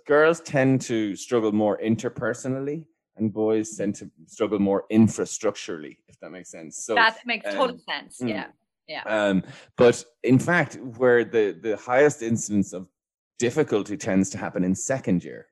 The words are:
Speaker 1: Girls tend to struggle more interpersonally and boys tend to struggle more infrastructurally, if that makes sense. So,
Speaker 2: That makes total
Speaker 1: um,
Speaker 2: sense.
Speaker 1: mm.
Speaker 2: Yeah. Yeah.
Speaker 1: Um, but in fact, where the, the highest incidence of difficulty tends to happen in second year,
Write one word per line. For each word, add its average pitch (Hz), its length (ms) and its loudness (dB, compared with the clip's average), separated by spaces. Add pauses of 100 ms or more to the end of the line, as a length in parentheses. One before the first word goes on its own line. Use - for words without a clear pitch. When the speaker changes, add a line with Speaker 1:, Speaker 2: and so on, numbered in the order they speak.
Speaker 1:
Girls 156 360 4
tend 131 400 2
to 110 340 -2
struggle 110 380 0
more 107 280 2
interpersonally 127 1000 -4 (320)
and 107 160 -2
boys 110 460 -2
tend 101 180 -4
to - 160 -16 (160)
struggle 107 320 -2
more 98 320 2
infrastructurally, 101 1080 0 (120)
if - 100 -20
that 85 100 -16
makes 87 220 -18
sense. - 340 -16
So, 226 100 -2
Speaker 2:
That 226 300 2
makes 226 200 -6
total 208 240 -2
Speaker 1:
um, - 100 -14 (100)
Speaker 2:
sense. 143 320 -10
Speaker 1:
mm. 123 80 -4
Speaker 2:
Yeah. 123 180 -6 (420)
Yeah. 151 140 -10
Speaker 1:
Um, 104 400 0 (340)
but 120 260 6 (200)
in 127 160 6
fact, 165 360 0 (220)
where 123 260 6
the, 101 380 0
the 101 160 -2
highest 135 440 2
incidence 104 520 -2
of 92 140 -12 (500)
difficulty 117 580 0
tends 95 360 0
to 98 60 -10
happen 95 280 -4
in 95 100 2
second 110 480 -2
year, 60 280 -14